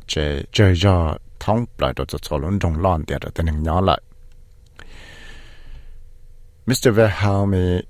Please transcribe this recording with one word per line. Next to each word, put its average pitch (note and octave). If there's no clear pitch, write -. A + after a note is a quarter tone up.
chị -
chơi F#2
do E2+
thông A2+
lại C2+
cho C#2
cho -
luôn F2+
trong E2+
lon F2
thì C#2+
cho -
tên F2
nâng D#2
nhớ D#2+
lại. F2+
Mister A#2+
Verhelmi G2